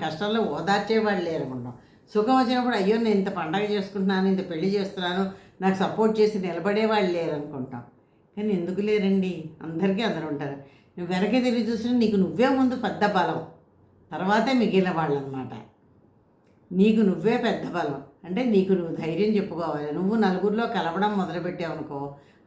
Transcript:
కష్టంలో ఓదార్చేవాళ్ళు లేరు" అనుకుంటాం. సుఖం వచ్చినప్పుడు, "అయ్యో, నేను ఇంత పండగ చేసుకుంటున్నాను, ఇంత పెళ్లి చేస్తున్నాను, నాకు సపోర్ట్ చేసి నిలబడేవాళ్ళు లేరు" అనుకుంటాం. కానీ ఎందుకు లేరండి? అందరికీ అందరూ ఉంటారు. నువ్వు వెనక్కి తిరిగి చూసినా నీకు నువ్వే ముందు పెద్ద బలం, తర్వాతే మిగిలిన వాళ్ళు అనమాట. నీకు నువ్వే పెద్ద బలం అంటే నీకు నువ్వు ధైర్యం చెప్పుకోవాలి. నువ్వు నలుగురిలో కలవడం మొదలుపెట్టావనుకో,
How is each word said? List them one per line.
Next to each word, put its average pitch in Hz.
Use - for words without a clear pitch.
కష్టంలో 208
ఓదార్చేవాళ్ళు 196
లేరు" 160
అనుకుంటాం. 123
సుఖం 214
వచ్చినప్పుడు, 247
"అయ్యో, 202
నేను 220
ఇంత 190
పండగ 175
చేసుకుంటున్నాను, 196
ఇంత 190
పెళ్లి 170
చేస్తున్నాను, 190
నాకు 190
సపోర్ట్ 214
చేసి 214
నిలబడేవాళ్ళు 196
లేరు" 165
అనుకుంటాం. 143
కానీ 214
ఎందుకు 180
లేరండి? 190
అందరికీ 190
అందరూ 165
ఉంటారు. 139
నువ్వు 175
వెనక్కి 202
తిరిగి 240
చూసినా 233
నీకు 220
నువ్వే 190
ముందు 262
పెద్ద 208
బలం, 170
తర్వాతే 208
మిగిలిన 185
వాళ్ళు 156
అనమాట. 135
నీకు 220
నువ్వే 190
పెద్ద 165
బలం 151
అంటే 185
నీకు 196
నువ్వు 170
ధైర్యం 196
చెప్పుకోవాలి. 156
నువ్వు 185
నలుగురిలో 202
కలవడం 196
మొదలుపెట్టావనుకో, 165